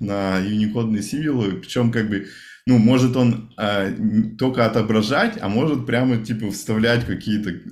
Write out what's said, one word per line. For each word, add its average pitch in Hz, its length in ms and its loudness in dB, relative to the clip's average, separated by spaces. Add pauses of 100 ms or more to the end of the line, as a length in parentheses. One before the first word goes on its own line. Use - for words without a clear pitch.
на 98 380 0
юникодные 107 640 0
символы. 127 580 -2
Причем, 120 320 0
как 113 180 -8
бы, 98 160 -4 (400)
ну, 127 120 6
может 127 380 4
он, 120 400 0
а, 104 300 0
н-, 107 500 -2
только 127 300 2
отображать, 110 720 0
а 95 80 -4
может 127 380 -2
прямо, 123 380 2
типа, 107 260 -4
вставлять 117 560 0
какие-то, 101 440 -2 (220)